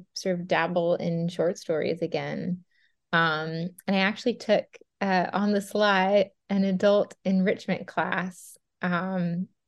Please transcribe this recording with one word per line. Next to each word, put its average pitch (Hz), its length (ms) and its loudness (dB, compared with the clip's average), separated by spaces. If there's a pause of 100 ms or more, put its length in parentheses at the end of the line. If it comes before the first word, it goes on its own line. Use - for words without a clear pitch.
(140)
sort 180 260 -4
of 175 80 -10
dabble 170 480 0
in 170 320 -2
short 175 300 -2
stories 165 440 -2
again. 160 640 -6 (480)
Um, 160 380 2 (360)
and 196 100 0
I 190 40 2
actually 214 360 0
took, - 300 0 (360)
uh, 185 320 2
on 208 180 0
the 202 100 2
sly, 196 680 2 (200)
an 202 140 2
adult 202 520 2 (100)
enrichment 190 600 0
class, 175 720 -4 (240)
um, 180 680 -2 (180)